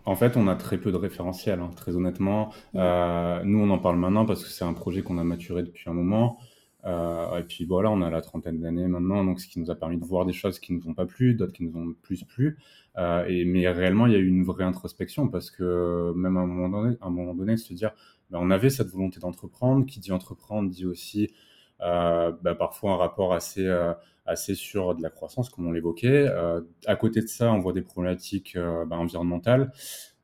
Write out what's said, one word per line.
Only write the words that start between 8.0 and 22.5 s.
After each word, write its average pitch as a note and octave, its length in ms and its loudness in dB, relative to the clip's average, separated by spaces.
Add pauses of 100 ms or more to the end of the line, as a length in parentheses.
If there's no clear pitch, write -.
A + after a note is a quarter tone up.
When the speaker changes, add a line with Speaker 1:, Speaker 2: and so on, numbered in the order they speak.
Speaker 1:
a E2+ 80 0
la E2 120 -2
trentaine E2 400 -8
d'années E2+ 260 -2
maintenant, F#2+ 380 0
donc F2+ 160 0
ce - 80 -16
qui F2+ 100 -10
nous E2 100 -6
a E2+ 60 -2
permis E2+ 220 -4
de E2+ 80 -6
voir F2+ 200 2
des F2+ 60 -2
choses F#2 280 -4
qui - 120 -8
nous E2+ 160 -4
ont D#2+ 60 -6
pas F2+ 120 -2
plu, B2 280 2
d'autres F#2+ 180 -2
qui - 140 -10
nous E2 120 -8
ont E2+ 240 -6
plus - 220 -8
plu. D3+ 340 -2 (400)
Euh, F2 300 0
et, F2+ 160 0
mais F2+ 240 4
réellement, F#2 400 4
il A2+ 60 6
y - 20 6
a G2 40 6
eu F#2 80 4
une F#2 160 4
vraie F#2 200 -2
introspection F#2 640 -4
parce F2+ 240 -4
que F2 640 0
même F#2 220 0
à F2+ 40 2
un F2+ 60 0
moment F2+ 340 -2
donné, A#2 200 0
à G2 60 -10
un - 20 -6
moment F2 240 -4
donné, G2+ 240 0
se A2+ 160 -8
dire, G#2 180 -4 (380)
ben, F2 120 -6
on F2+ 80 2
avait G2 200 6
cette A#2+ 200 -2
volonté F#2 300 -4
d'entreprendre. B2+ 680 0
Qui G#2+ 140 -14
dit F#2+ 140 -6
entreprendre G2 560 -4
dit F2+ 160 -10
aussi... G#2 440 -4 (520)
Euh, E2+ 500 2 (120)
ben, E2+ 120 0